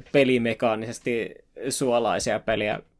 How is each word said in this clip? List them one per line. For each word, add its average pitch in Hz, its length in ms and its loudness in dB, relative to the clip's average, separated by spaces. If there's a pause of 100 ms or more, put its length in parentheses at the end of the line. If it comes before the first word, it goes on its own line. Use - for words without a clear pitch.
(120)
pelimekaanisesti 117 1200 0 (340)
suolaisia 120 720 0
peliä 107 400 -2 (200)